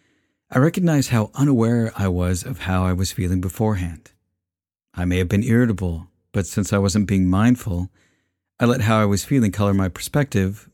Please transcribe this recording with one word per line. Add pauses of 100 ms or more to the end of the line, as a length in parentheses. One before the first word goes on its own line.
(500)
I
recognize
how
unaware
I
was
of
how
I
was
feeling
beforehand. (840)
I
may
have
been
irritable, (240)
but
since
I
wasn't
being
mindful, (680)
I
let
how
I
was
feeling
color
my
perspective,